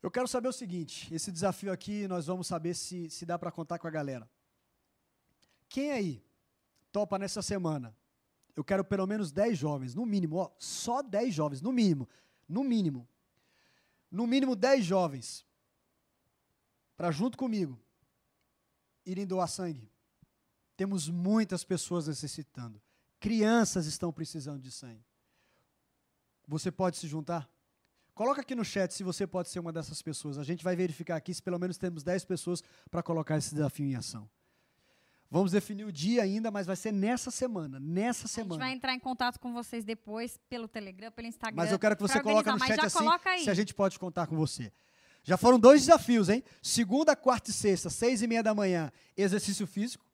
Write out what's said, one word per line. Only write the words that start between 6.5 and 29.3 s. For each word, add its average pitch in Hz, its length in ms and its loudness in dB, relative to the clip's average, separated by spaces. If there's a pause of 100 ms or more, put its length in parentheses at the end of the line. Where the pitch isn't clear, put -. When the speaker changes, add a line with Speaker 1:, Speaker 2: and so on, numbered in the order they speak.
Speaker 1:
topa 202 280 -2
nessa 196 240 -6
semana? 156 540 -4 (600)
Eu 147 80 -4
quero 196 200 2
pelo 190 220 0
menos 202 240 -2
dez 202 260 0
jovens, 131 380 -4
no 208 100 -4
mínimo, 185 320 0
ó, 180 220 -2
só - 440 -4
dez 220 320 -2
jovens, 143 260 -2
no 196 120 -4
mínimo, 185 360 4 (400)
no 220 160 -2
mínimo, 175 420 0 (1040)
no 208 160 -2
mínimo 262 300 2
dez 254 280 4
jovens, 165 640 -2 (1500)
pra 170 160 -2
junto 214 260 -2
comigo, 196 400 -2 (1300)
irem 185 220 -6
doar 180 220 0
sangue. 156 400 -6 (880)
Temos 190 320 -2
muitas 185 560 0
pessoas 175 420 -2
necessitando. 131 720 -10 (380)
Crianças 214 680 2
estão 165 260 -4
precisando 147 480 -10
de 131 100 -16
sangue. 117 320 -18 (1400)
Você 156 240 -4
pode 180 280 0
se 170 100 -10
juntar? 156 400 -6 (680)
Coloca 269 280 0
aqui 262 120 -6
no 233 100 -2
chat 185 280 -2
se - 100 -10
você 185 240 -4
pode 175 220 -4